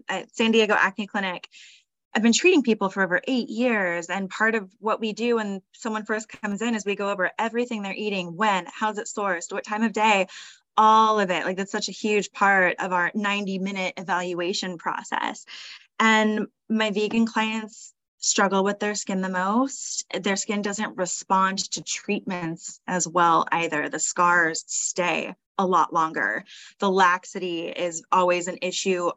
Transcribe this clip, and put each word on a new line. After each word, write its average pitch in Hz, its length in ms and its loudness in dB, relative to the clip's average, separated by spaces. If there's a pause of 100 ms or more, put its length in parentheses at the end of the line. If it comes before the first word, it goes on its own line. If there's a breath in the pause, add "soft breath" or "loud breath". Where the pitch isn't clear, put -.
at - 280 -8
San 226 160 4
Diego 214 220 4
Acne 196 340 0
Clinic, 190 400 -6 (640 soft breath)
I've 220 120 0
been 233 80 6
treating 349 320 4
people 220 240 2
for 196 160 0
over 175 240 2
eight 247 200 0
years. 196 640 0
And 190 180 -4
part 220 280 0
of 190 120 -6 (120)
what 214 180 -2
we 214 140 -4
do 233 240 0
when 202 260 -4 (120)
someone 214 300 -6
first 220 240 -4
comes 202 320 -6
in 233 140 0
is 202 100 -4
we 196 120 -2
go 202 120 -2
over 185 300 -2
everything 226 440 -2
they're 190 120 -6
eating, 185 420 -4
when, 190 300 0
how's 214 320 -4
it - 80 -8
sourced, 190 460 -6
what 196 100 -6
time 214 220 -2
of 214 80 0
day, 208 340 4 (500 loud breath)
all 220 440 8
of 190 100 2
it. 165 140 0
Like, 185 120 -2
that's 196 140 -6
such 208 180 -4
a 196 40 -10
huge 208 400 0
part 196 480 4
of 185 120 -2
our 175 220 0
ninety 202 460 -2
minute 190 360 -4
evaluation 180 800 -4
process. - 680 -6 (540 loud breath)
And 214 480 4 (200)
my 220 220 0
vegan 214 360 2
clients 220 640 -4 (260)
struggle 196 460 2
with 202 160 0
their 208 160 -2
skin 196 240 -4
the 190 80 -4
most. 202 840 -2
Their 196 240 -2
skin 208 260 -2
doesn't 202 340 -4
respond 190 640 0 (140)
to 160 100 -8
treatments - 1080 -6
as 180 180 -2
well 165 460 4
either. 156 360 -2
The 156 120 -6
scars 175 680 2
stay 175 680 -4 (240)
a 196 80 2
lot 180 260 2
longer. 160 520 -2 (340 loud breath)
The 202 120 0
laxity 185 800 0
is 165 420 -6
always 180 380 2
an 175 140 -8
issue 180 540 -2